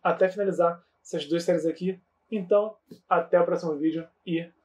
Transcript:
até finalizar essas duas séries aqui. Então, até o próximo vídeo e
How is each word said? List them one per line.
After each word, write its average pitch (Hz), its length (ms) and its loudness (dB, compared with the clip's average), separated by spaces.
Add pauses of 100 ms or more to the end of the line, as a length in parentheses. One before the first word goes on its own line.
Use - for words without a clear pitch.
até 185 260 2
finalizar 175 540 0 (200)
essas 151 240 -6
duas 170 180 -2
séries 170 200 0
aqui. 180 360 -4 (300)
Então, 208 460 0 (320)
até 175 320 2
o 170 40 4
próximo 170 320 -2
vídeo 160 300 -2 (200)
e 170 220 -4 (160)